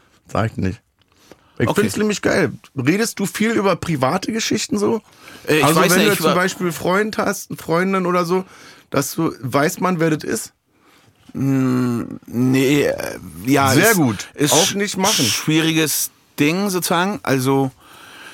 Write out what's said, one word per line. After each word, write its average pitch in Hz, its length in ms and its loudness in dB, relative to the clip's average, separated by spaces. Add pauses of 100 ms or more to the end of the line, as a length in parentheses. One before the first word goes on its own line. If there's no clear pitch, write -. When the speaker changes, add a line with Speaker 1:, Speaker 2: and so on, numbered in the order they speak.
(320)
Speaker 1:
Sag 110 200 0
ich - 60 -10
nicht. 98 240 -4 (760)
Ich 120 100 0
Speaker 2:
Okay. - 140 0
Speaker 1:
find's 101 160 -2
nämlich 214 240 -2
geil. 190 320 0 (240)
Redest 175 420 0
du 196 60 -2
viel 214 260 -2
über 202 240 0
private 156 560 -2
Geschichten 220 460 -2
so? 214 240 0 (440)
Speaker 2:
Äh, 151 120 2
ich 151 80 2
Speaker 1:
Also 160 160 4
Speaker 2:
weiß 180 100 4
Speaker 1:
wenn 180 80 4
Speaker 2:
nicht, 202 80 4
Speaker 1:
du 208 60 2
Speaker 2:
ich - 60 -2
Speaker 1:
zum 160 80 0
Speaker 2:
war 151 80 2
Speaker 1:
Beispiel 180 360 -2
Freund 196 460 -2
hast, 196 340 -4
eine - 60 -10
Freundin 185 480 0
oder 180 180 0
so, 185 220 -2 (460)
dass 135 240 -2
du, 160 260 -2
weiß 143 400 0
man, 180 180 0
wer 160 120 2
das 151 120 -4
ist? - 300 -6 (800)
Speaker 2:
Mm, 127 680 0 (240)
nee, 131 560 2
äh, - 360 -4 (260)
ja, 135 280 4
Speaker 1:
Sehr 196 180 6
Speaker 2:
ist, 208 60 4
Speaker 1:
gut. 120 380 0
Speaker 2:
ist 143 180 2
Speaker 1:
Auch 170 200 4
nicht 202 220 -4
machen. 170 300 0
Speaker 2:
schwieriges 156 840 0 (280)
Ding 175 300 0
sozusagen. 185 540 -2
Also, 135 480 0 (640)